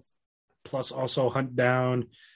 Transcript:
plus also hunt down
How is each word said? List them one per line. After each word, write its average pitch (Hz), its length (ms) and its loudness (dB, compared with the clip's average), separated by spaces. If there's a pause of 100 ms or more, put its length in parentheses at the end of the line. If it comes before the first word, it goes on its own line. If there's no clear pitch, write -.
(640)
plus 131 280 -6
also 131 400 0
hunt 131 240 -2
down 127 540 2 (260)